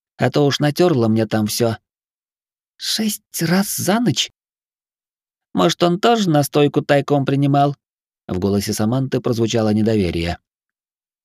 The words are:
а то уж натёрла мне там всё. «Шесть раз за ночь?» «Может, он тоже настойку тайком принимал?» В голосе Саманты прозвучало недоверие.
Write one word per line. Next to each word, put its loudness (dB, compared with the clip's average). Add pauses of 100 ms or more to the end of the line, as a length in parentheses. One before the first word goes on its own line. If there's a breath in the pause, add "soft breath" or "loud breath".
(180)
а 0
то 2
уж -2
натёрла 0
мне 0
там -2
всё. -2 (1000)
«Шесть -6
раз 0
за 0
ночь?» -2 (1200)
«Может, 0
он 2
тоже 2
настойку 2
тайком 0
принимал?» 0 (520)
В -4
голосе -2
Саманты -2
прозвучало 0
недоверие. 0 (840)